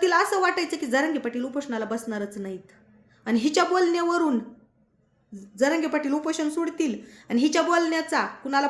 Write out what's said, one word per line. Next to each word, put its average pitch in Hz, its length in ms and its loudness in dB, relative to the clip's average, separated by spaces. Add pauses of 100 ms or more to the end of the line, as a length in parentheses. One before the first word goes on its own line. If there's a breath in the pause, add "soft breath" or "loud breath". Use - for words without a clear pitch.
तिला 359 160 4
असं 381 220 2
वाटायचं 349 360 0
की 311 100 -6
जरांगे 277 320 0
पाटील 247 260 -4
उपोषणाला 262 400 -6
बसणारच 208 540 -6
नाहीत. 190 200 -8 (680 soft breath)
आणि 226 120 2
हिच्या 302 260 2
बोलण्यावरून 349 720 2 (1200)
जरांगे 311 280 2
पाटील 285 260 -2
उपोषण 302 380 -2
सोडतील 320 480 -2 (300 loud breath)
आणि 240 120 2
हिच्या 311 220 4
बोलण्याचा 320 640 0
कुणाला 277 440 -2